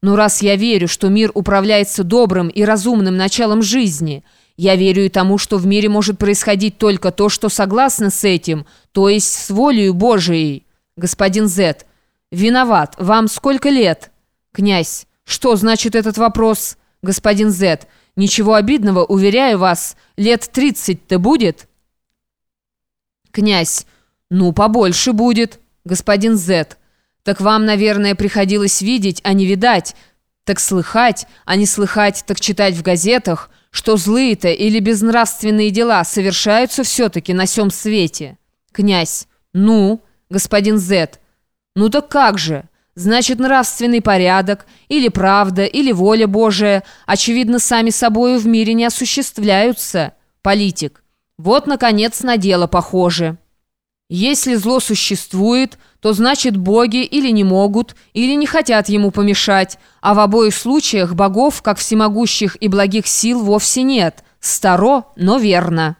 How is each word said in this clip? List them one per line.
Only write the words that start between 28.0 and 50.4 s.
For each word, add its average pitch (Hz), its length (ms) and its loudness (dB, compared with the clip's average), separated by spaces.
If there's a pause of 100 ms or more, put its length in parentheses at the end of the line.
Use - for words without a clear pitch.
приходилось 202 680 0
видеть, 196 420 -2
а 196 120 0
не 196 100 4
видать, 196 500 0 (500)
так 196 140 -4
слыхать, 220 680 -2 (180)
а 185 120 -2
не 202 100 2
слыхать, 202 600 -2
так 202 140 -6
читать 196 340 -2
в 165 80 -8
газетах, 180 680 -2 (200)
что - 280 0
злые-то 214 500 0
или 214 300 0
безнравственные 214 920 0
дела 220 340 0
совершаются 214 800 0
всё-таки 185 500 -2
на 185 100 0
сём 202 260 0
свете. 175 680 -4 (340)
Князь. 196 560 -2 (240)
Ну, 214 480 2 (300)
господин 208 480 0
Зет. 180 420 -2 (560)
Ну 208 140 2
так 294 180 -2
как 233 300 2
же? 156 260 -6 (300)
Значит, 226 460 0
нравственный 247 600 0
порядок, 190 640 0 (240)
или 269 200 2
правда, 190 580 2
или 269 260 0
воля 214 340 2
Божия, 202 560 2 (220)
очевидно, 233 540 0
сами 226 320 0
собою 240 480 2
в 220 80 0
мире 226 260 2
не 233 140 0
осуществляются. 214 1300 -2 (260)